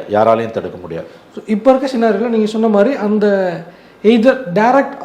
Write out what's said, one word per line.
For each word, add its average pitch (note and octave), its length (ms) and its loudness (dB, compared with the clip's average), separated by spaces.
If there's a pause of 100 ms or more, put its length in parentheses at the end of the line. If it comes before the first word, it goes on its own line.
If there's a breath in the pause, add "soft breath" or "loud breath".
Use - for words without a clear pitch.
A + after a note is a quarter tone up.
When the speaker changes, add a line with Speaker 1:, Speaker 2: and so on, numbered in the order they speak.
(160)
Speaker 1:
யாராலையும் A2+ 420 2
தடுக்க F2+ 280 -8
முடியாது. E2 220 -12 (280 loud breath)
Speaker 2:
So, G#3+ 60 -14 (140)
இப்ப G3+ 160 -6
இருக்க C4 220 0
சினாரியோல A3+ 420 0
நீங்க G#3+ 200 0
சொன்ன A3 200 0
மாதிரி A#3 160 4 (160)
அந்த G#3 180 0 (840 loud breath)
either B3 220 4 (260)
direct B3+ 340 2 (120)